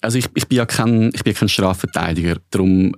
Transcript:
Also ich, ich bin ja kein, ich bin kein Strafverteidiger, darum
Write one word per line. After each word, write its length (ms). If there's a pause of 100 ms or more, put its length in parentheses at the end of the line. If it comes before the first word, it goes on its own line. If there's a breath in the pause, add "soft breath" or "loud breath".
Also 180
ich, 160
ich 120
bin 100
ja 80
kein, 480
ich 100
bin 100
kein 160
Strafverteidiger, 840 (160)
darum 460